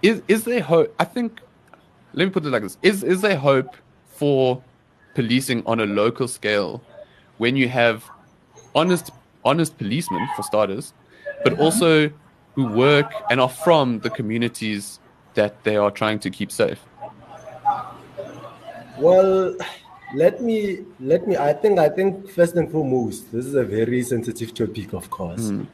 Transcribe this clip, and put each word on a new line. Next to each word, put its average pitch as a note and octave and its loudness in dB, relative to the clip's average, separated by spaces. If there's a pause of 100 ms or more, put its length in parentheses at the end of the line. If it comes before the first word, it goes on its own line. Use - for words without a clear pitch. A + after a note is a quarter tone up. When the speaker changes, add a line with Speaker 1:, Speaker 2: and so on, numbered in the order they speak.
Speaker 1:
is, G#3 4
is A3 2
there A#3+ -2
hope? D#3 2
I - 2
think, A3+ -8 (720)
let D#3 0
me G3 -2
put F#3 -2
it D3 -4
like A#2 0
this. F#2+ -10
Is, G3 2
is F#3 0
there G3 0
hope C3+ 0 (320)
for C3 0 (520)
policing B2 0
on A2+ 0
a A2 0
local G#2+ 0
scale G#2 -4 (560)
when A#2+ 0
you C3 2
have A#2+ 0 (720)
honest, E3+ 2 (340)
honest D#3 2
policemen, - -4 (100)
for G#2+ -8
starters, G#2 -2 (500)
but - 4
Speaker 2:
Mm-hmm. - 0
Speaker 1:
also D#3+ 4 (440)
who C3+ 0
work C#3+ 4 (180)
and B2 4
are B2+ 4
from C3+ 2
the A2+ -4
communities A2 -6 (360)
that G#2 0
they G#2+ 2
are G#2 2
trying G#2+ -2
to F#2+ -6
keep G2 -8
safe? - -2 (2250)
Speaker 3:
Well, F#3 4 (580)
let D#3+ 2
me, G#3+ -2 (220)
let D3+ 0
me, F#3+ 0
I C#3+ 2
think, G3+ 2
I D#3 4
think F#3+ -2
first E3+ 2
and E3 0
foremost, C3 -2
this B2 -4
is C#3 -8
a C3 4
very A2+ 0
sensitive A#2 -6
topic, G#2 -6
of F2+ -10
course. G2 -8
Speaker 1:
Mm. G2 -6